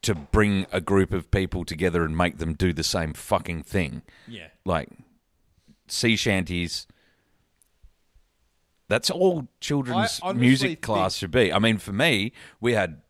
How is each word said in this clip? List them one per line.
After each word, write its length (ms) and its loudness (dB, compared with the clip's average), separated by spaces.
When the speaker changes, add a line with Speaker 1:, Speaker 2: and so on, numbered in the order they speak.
Speaker 1:
to 120 0
bring 560 2
a 80 -2
group 320 2
of 200 -6
people 340 -2
together 400 0
and 100 -4
make 220 0
them 160 -4
do 180 0
the 140 -4
same 280 -4
fucking 500 -4
thing. 400 -4
Speaker 2:
Yeah. 200 -18
Speaker 1:
Like, 240 -2
sea 280 2
shanties, 720 -2
that's 220 0
all 380 2
children's 640 -2
Speaker 3:
I 60 -4
honestly 180 4
Speaker 1:
music 340 4
class 340 0
Speaker 3:
think 40 -8
Speaker 1:
should 120 -6
be. 200 4
I 80 2
mean, 200 4
for 120 -10
me, 400 0
we 120 2
had 360 0